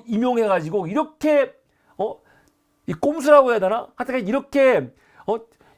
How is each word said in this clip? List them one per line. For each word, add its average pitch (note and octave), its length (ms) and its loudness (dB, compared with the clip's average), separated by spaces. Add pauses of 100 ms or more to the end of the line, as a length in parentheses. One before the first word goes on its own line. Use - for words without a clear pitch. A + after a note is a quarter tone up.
임용해가지고 G#3 840 -2
이렇게, C#4 680 -2 (440)
어? G#3 220 -6 (680)
이 - 60 -8
꼼수라고 C#4+ 580 4
해야 A3+ 80 0
되나? G3 360 -2
하여튼 B3 320 -6
이렇게, C4 640 0 (360)
어? A3 100 -2 (400)